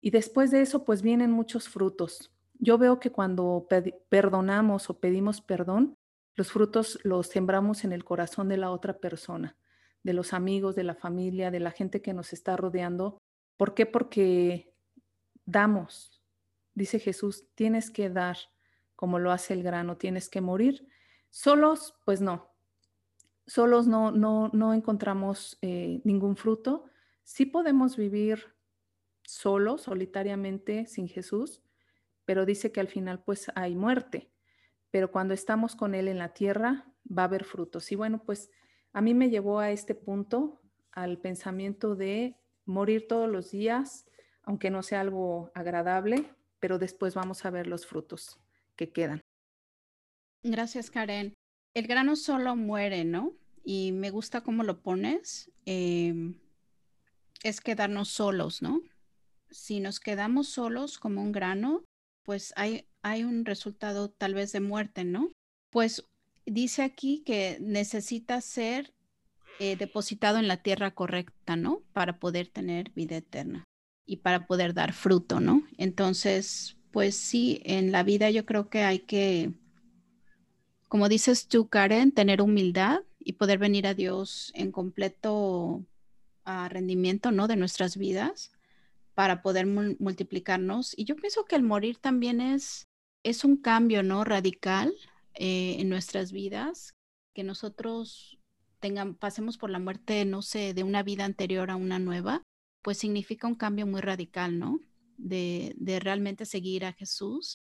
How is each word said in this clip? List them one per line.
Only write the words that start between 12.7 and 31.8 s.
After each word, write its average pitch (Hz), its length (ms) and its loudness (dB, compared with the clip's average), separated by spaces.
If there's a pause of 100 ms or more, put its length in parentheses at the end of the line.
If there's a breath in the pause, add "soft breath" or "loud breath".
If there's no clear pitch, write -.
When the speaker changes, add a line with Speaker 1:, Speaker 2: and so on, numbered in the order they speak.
Speaker 1:
¿Por 202 180 2
qué? 220 100 6
Porque 185 880 2 (720)
damos. 202 760 0 (520)
Dice 196 240 0
Jesús, 202 460 -4 (100)
"Tienes 220 360 2
que 202 180 -2
dar 180 280 -2 (580)
como 180 240 0
lo 180 120 2
hace 180 220 0
el 180 100 -2
grano, 175 340 -2
tienes 185 320 -4
que 190 120 -4
morir". 202 460 2 (420 soft breath)
Solos, 302 680 4 (100)
pues 196 160 2
no. 180 300 -4 (920)
Solos 240 420 6
no, 220 240 4
no, 220 420 4
no 220 200 4
encontramos, 202 880 -2
eh, 175 440 -4
ningún 202 320 4
fruto. 220 480 0 (380 soft breath)
Sí - 220 0
podemos 269 520 4
vivir 214 580 0 (680)
solos, 208 600 0
solitariamente, 196 1040 -4
sin 180 220 -8
Jesús, 208 540 -6 (640)